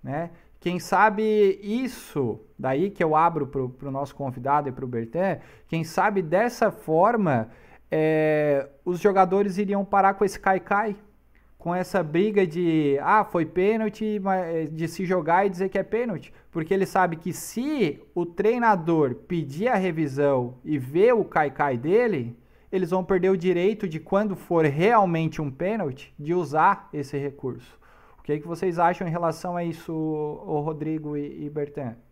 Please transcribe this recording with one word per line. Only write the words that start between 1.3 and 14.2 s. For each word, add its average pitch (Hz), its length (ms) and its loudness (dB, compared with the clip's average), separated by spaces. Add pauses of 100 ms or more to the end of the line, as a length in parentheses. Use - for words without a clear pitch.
isso, 202 760 -4 (160)
daí 139 360 -2
que 185 120 -2
eu 156 120 2
abro 156 320 2
pro, 131 200 -4
pro 139 220 -12
nosso 139 260 -8
convidado 135 540 -2
e - 20 -8
pro 127 140 -10
Bertin, 123 540 -4 (280)
quem 165 160 -4
sabe 190 380 0
dessa 202 500 0
forma, 165 800 2 (400)
é, 156 800 2 (160)
os 180 140 -2
jogadores 190 580 4
iriam 202 260 -2
parar 196 300 4
com 196 100 0
esse 190 160 -2
cai-cai, 202 560 0 (600)
com 170 160 -6
essa 180 300 -2
briga 190 420 2
de, 160 560 2
ah, 196 240 4
foi 170 180 0
pênalti, 214 760 0
mas, 170 520 -2